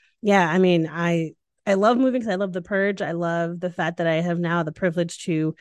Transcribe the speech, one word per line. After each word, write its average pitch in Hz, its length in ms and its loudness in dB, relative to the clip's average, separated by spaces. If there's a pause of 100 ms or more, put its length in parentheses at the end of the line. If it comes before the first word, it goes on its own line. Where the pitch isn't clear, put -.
(220)
yeah, 202 260 4
I 165 120 2
mean, 175 320 4
I, 165 400 -2 (340)
I 202 100 2
love 214 220 4
moving 262 240 2
'cause 226 80 -6
I 185 60 0
love 190 160 -4
the 180 100 -6
purge. 196 400 -2
I 160 120 -4
love 170 460 -2
the 175 120 -4
fact 170 260 -4
that 170 100 0
I 160 80 2
have 170 240 0
now 170 240 0
the 156 80 -4
privilege 170 540 -4
to 156 360 -2